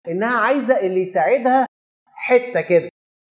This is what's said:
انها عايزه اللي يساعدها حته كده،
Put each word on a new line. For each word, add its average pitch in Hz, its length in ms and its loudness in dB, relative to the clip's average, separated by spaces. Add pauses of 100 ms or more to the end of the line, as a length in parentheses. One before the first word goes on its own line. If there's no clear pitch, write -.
انها 214 300 -2
عايزه 247 420 0
اللي 185 220 -2
يساعدها 240 640 0 (400)
حته 247 560 0
كده، 165 280 2 (420)